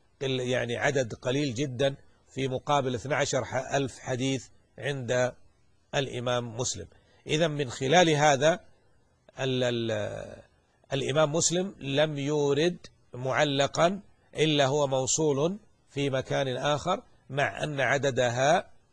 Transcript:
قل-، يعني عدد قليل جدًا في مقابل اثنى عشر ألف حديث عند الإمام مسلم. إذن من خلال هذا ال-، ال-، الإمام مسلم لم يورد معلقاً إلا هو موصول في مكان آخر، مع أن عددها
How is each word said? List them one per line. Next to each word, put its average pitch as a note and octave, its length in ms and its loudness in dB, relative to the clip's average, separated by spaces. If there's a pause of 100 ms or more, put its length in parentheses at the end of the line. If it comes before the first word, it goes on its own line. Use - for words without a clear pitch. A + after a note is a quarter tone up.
(220)
قل-، C3 180 -2
يعني A#2+ 360 -2
عدد B2 380 0
قليل C3 400 -2
جدًا C#3 420 -2 (320)
في C3+ 200 -6
مقابل C3 460 0
اثنى C3 200 -4
عشر C3+ 280 0 (300)
ألف C#3 260 -2
حديث C3 480 -4 (320)
عند B2 540 -2 (640)
الإمام A#2+ 640 -2
مسلم. A#2 300 -6 (400)
إذن D#3 240 2
من C#3+ 200 -4
خلال D#3+ 400 4
هذا D3 500 4 (800)
ال-، B2+ 240 0
ال-، A2 800 -4 (500)
الإمام C#3 400 2
مسلم E3+ 480 0
لم C#3+ 380 0
يورد D3 580 2 (380)
معلقاً C#3 840 2 (360)
إلا D3 300 4
هو C#3+ 200 2
موصول C#3+ 720 0 (320)
في C#3 200 -2
مكان C3 460 -2
آخر، D3 460 -2 (280)
مع C3+ 340 -2
أن D3 160 -4
عددها C3 920 2 (220)